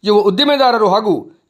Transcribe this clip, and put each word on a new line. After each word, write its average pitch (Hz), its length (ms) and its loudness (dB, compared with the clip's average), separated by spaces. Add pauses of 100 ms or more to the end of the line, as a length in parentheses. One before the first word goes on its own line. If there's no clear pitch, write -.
ಯುವ 208 160 2
ಉದ್ದಿಮೆದಾರರು 240 720 0
ಹಾಗೂ 196 420 -2 (180)